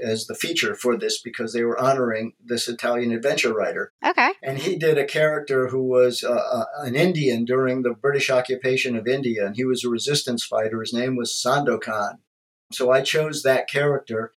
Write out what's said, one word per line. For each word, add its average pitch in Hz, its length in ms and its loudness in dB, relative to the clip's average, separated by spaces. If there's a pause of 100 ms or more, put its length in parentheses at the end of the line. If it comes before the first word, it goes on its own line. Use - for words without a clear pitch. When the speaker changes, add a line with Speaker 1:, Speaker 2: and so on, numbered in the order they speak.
Speaker 1:
as 110 240 -2
the 110 80 -10
feature 113 400 -2
for 120 200 0
this 107 280 -2
because 117 320 -8
they 117 100 0
were 117 160 0
honoring 123 540 0 (100)
this 120 240 -4
Italian 120 440 0
adventure 117 420 2
writer. - 380 -2 (120)
Speaker 2:
Okay. 302 280 2 (100)
Speaker 1:
And 135 160 -6
he 170 180 -2
did 156 220 4
a 135 80 2
character 151 600 0
who 131 140 0
was, 127 400 4
uh, 120 120 0
uh, 113 300 0 (160)
an 123 140 -4
Indian 143 520 2
during 131 340 2
the 120 140 0
British 139 340 0
occupation 127 680 0
of 110 140 -2
India, 120 380 0
and 104 100 -6
he 127 80 -2
was 127 200 0
a 123 40 -2
resistance 120 560 -2
fighter. 110 360 -2
His 110 120 -8
name 127 240 -2
was 120 160 -4
Sandokan. 120 840 -2 (540)
So 127 200 0
I 135 80 6
chose 151 420 -2
that 131 280 2
character 135 680 -2